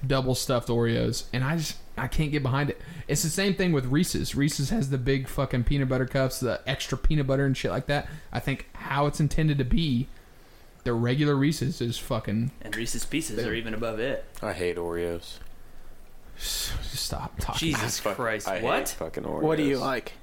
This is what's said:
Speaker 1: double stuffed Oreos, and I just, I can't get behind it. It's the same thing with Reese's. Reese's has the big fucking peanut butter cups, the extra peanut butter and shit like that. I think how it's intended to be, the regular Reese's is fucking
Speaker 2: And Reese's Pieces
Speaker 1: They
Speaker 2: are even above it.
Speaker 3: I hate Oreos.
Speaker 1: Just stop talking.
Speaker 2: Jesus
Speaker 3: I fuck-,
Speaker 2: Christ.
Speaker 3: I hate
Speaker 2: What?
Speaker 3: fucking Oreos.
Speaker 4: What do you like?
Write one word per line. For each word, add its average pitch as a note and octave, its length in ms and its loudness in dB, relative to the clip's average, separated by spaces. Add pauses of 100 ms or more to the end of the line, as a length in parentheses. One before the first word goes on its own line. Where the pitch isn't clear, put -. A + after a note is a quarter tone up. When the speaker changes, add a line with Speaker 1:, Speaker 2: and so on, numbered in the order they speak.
Speaker 1:
double B2+ 300 2
stuffed B2 340 0
Oreos, A#2 540 2 (100)
and B2+ 100 0
I D3+ 140 0
just, D#3 180 -2 (220)
I A#2 100 -2
can't D3+ 240 2
get D3 120 0
behind C3+ 260 2
it. - 100 -4 (300)
It's D3+ 140 2
the D#3+ 60 0
same G3 260 2
thing F3+ 180 4
with C3+ 140 2
Reese's. C#3+ 480 2
Reese's C#3+ 340 2
has G#3+ 200 2
the C#3 80 0
big C3 300 0
fucking B2+ 380 0
peanut C#3 240 4
butter C3 160 2
cups, C3 340 0
the A#2 260 0
extra C3 320 -2
peanut D3 300 4
butter C3+ 180 4
and C3+ 120 2
shit - 140 0
like G2+ 160 -2
that. C#3+ 200 0 (240)
I - 80 -2
think - 340 -4
how C#3 340 0
it's C#3+ 120 0
intended D3+ 380 4
to C3+ 80 2
be, C3 420 4 (800)
the B2 80 2
regular C3+ 420 4
Reese's C3+ 460 2
is A#2+ 160 -2
fucking A2+ 540 -2 (100)
Speaker 2:
And G#2+ 140 -12
Reese's A#2 280 -2
Pieces C#3+ 320 -2
Speaker 1:
They G#2+ 140 -2
Speaker 2:
are G#2+ 40 0
even A2+ 200 -4
above A2 260 -2
it. A#2+ 260 -2 (160)
Speaker 3:
I G#2+ 120 -2
hate F2 240 -2
Oreos. E2+ 640 -4 (1000)
Speaker 1:
Just - 580 -4
stop - 440 -4
talking. - 200 -2
Speaker 2:
Jesus A#2+ 400 0
Speaker 3:
I - 40 -10
fuck-, G#2 120 0
Speaker 2:
Christ. A2+ 320 -2
Speaker 3:
I F#2+ 120 0
hate G2+ 40 -4
Speaker 2:
What? E3+ 260 0
Speaker 3:
fucking - 340 -6
Oreos. - 180 -2
Speaker 4:
What D#3+ 160 4
do D#3 60 2
you C#3 140 2
like? B2+ 460 -2